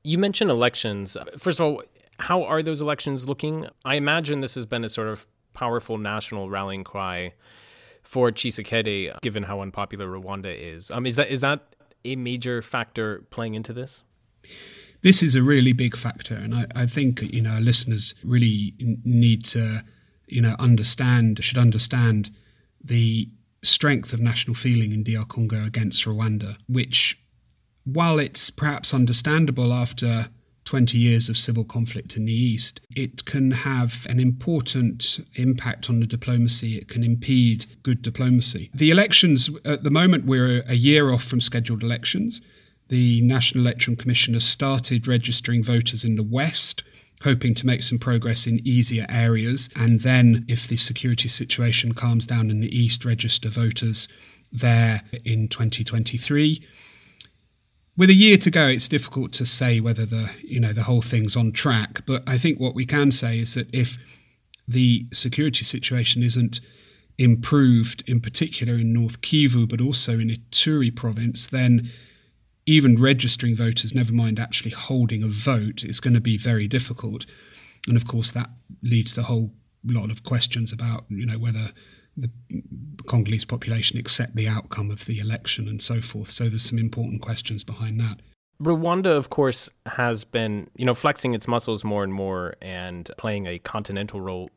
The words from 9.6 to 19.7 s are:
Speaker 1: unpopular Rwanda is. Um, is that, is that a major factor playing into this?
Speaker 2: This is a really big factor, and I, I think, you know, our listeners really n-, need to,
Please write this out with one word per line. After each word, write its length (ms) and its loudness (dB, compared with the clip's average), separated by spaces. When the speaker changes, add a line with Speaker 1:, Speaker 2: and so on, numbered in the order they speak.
Speaker 1:
unpopular 460 -10
Rwanda 480 -12
is. 360 -16
Um, 160 -6
is 80 -4
that, 140 0
is 120 -4
that 340 -4
a 100 -8
major 460 -6
factor 720 -6
playing 240 -8
into 180 -10
this? 300 -16
Speaker 2:
This 200 8
is 140 4
a 80 4
really 300 6
big 240 0
factor, 380 -10
and 200 -6
I, 100 -2
I 100 0
think, 360 0
you 200 -2
know, 100 0
our 100 0
listeners 640 0
really 560 0
n-, 240 -4
need 420 4
to, 380 -4